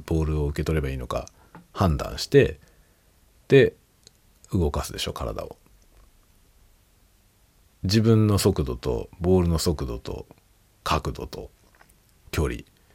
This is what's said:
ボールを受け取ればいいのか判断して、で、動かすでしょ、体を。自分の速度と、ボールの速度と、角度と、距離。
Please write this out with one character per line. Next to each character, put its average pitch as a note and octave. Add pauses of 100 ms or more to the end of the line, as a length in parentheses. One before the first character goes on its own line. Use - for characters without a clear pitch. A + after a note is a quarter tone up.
ボ D#2+
ー -
ル D#2
を D2
受 C#2+
け -
取 -
れ D2+
ば -
い C3+
い -
の B2
か A#2 (460)
判 F2+
断 -
し -
て、 C3 (880)
で、 C3+ (760)
動 E2
か D2
す -
で -
し -
ょ、 -
体 G1+
を。 - (2250)
自 G#2
分 A2
の G#2
速 F#2
度 B1
と、 A#1+ (100)
ボ F#2
ー F2+
ル E2+
の -
速 D2
度 A#1
と、 - (580)
角 D#2
度 -
と、 - (800)
距 D2
離。 A#1+ (320)